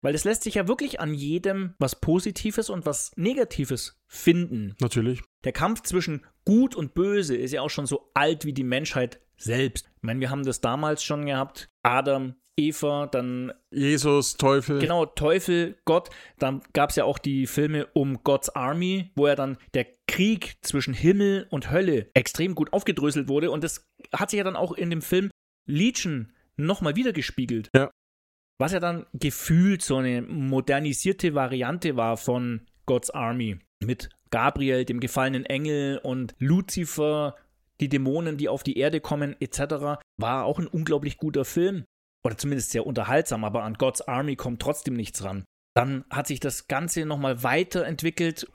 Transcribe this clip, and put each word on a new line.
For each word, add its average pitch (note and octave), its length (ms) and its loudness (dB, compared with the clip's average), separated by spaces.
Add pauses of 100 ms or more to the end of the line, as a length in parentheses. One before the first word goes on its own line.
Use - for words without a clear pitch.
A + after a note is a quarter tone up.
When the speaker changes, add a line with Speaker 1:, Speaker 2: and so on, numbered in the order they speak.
Speaker 1:
Weil C3+ 140 0
es D#3 100 -2
lässt G#3+ 180 0
sich - 120 -4
ja F#3+ 140 0
wirklich C4 320 -2
an D3+ 140 -2
jedem F3+ 640 -2
was C3+ 200 0
Positives G3 720 0
und F#3 160 -6
was - 300 -4
Negatives F#3 920 -2
finden. D3 720 2
Speaker 2:
Natürlich. A#2+ 420 0 (220)
Speaker 1:
Der C3 80 -2
Kampf G3 300 0
zwischen E3+ 420 -2 (220)
Gut A#3+ 280 6
und D3+ 200 -6
Böse F#3 420 2
ist B2+ 160 -2
ja C#3 100 -2
auch D3 80 -4
schon C#3 160 -4
so - 280 -4
alt D3+ 300 4
wie D3 80 -2
die C3 120 -2
Menschheit B2+ 560 -2 (160)
selbst. B2 500 -2 (100)
Ich - 60 -14
meine, A#2 180 -4
wir B2+ 100 -2
haben C#3 140 -4
das C3 160 -2
damals D3 420 0
schon D3 240 -4
gehabt. C3+ 420 -4 (140)
Adam, C3 520 2 (220)
Eva, D3 500 0
dann B2+ 460 -4 (180)
Speaker 2:
Jesus, C#3+ 680 2
Teufel. C#3 420 4
Speaker 1:
Genau, E3 280 2
Teufel, E3+ 720 0 (100)
Gott. E3+ 240 2 (280)
Dann C3+ 240 -2 (120)
gab's D3 220 4
ja C#3 80 4
auch C3+ 140 2
die C3+ 280 0
Filme D3+ 480 0
um C#3 280 2
God's - 280 2
Army, F3 680 -2
wo C#3+ 100 4
ja C#3+ 100 6
dann C3+ 200 -4 (160)
der B2+ 140 0 (200)
Krieg G#3 560 0
zwischen C3+ 320 -2
Himmel G3 560 4
und C#3 200 -6
Hölle D#3+ 440 2
extrem E3 400 2
gut D3+ 200 -2
aufgedröselt D3 540 0
wurde. D3 220 2
Und D3+ 140 -2
das - 200 -8 (300)
hat G3+ 160 -2
sich G#3 80 0
ja G3+ 60 0
dann F#3 120 -2
auch F3 160 -2
in F3 180 -2
dem E3 120 -2
Film G3 280 2 (360)
Legion D3+ 640 0 (260)
nochmal D#3+ 380 0
wiedergespiegelt. C3 800 -2
Speaker 2:
Ja. C3+ 160 8 (680)
Speaker 1:
Was D#3+ 140 2
ja F#3+ 60 0
dann E3+ 360 -2
gefühlt E3+ 680 2
so C3 140 0
eine B2+ 260 0
modernisierte C#3+ 1120 0
Variante C3 640 -2
war A#2 200 2
von A#2+ 440 -2 (260)
God's B2+ 240 2
Army. A#2 480 -4 (240)
Mit A#2+ 280 -4 (200)
Gabriel, C3 540 2
dem B2 160 -4
gefallenen C3 440 0
Engel, C#3 540 -2
und B2+ 400 -6
Luzifer, D3+ 960 0 (460)
die C#3+ 80 2
Dämonen, C#3+ 480 0
die C#3 120 -2
auf C3+ 140 -2
die - 160 -2
Erde D3+ 220 2
kommen, C#3+ 400 -4
et C3+ 140 -6
cetera. D3 440 -2 (200)
War A#2+ 260 -2
auch C#3+ 160 0
ein D#3+ 80 -2
unglaublich D3 500 0
guter C#3+ 260 0
Film. F3 400 0 (400)
Oder A2+ 140 -2
zumindest C#3+ 320 -2
sehr A2+ 160 0
unterhaltsam, A#2 580 0
aber G#2+ 200 -2
an A2 100 -4
God's C3 280 0
Army C3+ 340 -2
kommt A#2+ 260 -6
trotzdem C#3+ 320 -2
nichts G#2+ 300 -6
ran. F#2+ 200 -6 (300)
Dann C3 340 0
hat C#3 180 -4
sich C3+ 140 -6
das - 280 -6
Ganze D#3+ 380 -2
nochmal C3+ 360 -2
weiterentwickelt, E3 1120 -2